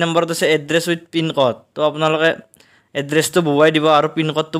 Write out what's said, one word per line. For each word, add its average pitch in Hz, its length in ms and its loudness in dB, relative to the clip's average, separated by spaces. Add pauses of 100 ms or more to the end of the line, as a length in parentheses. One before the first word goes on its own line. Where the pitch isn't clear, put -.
নম্বৰত 165 300 0
আছে 180 120 -2 (100)
এড্ৰেছ 151 340 -2
উইথ 165 120 -4 (100)
পিন 160 140 -2 (100)
ক'ড, 127 200 2 (180)
তো 143 140 -8
আপোনালোকে 156 420 0 (640)
এড্ৰেছটো 151 440 -2 (100)
বহুৱাই 147 280 4
দিব 151 100 0 (120)
আৰু 151 180 2
পিন 156 200 -2
ক'ডটো 156 240 -4